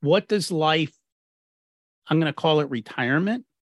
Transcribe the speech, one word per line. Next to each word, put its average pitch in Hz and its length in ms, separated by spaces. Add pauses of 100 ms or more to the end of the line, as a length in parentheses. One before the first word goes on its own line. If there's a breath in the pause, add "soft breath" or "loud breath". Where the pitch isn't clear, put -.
What 165 280
does 208 240
life, 156 420 (1120)
I'm 156 100
gonna 156 160
call 156 260
it 143 80
retirement. 139 800 (280)